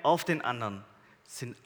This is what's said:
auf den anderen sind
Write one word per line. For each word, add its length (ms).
auf 240
den 160
anderen 420
sind 300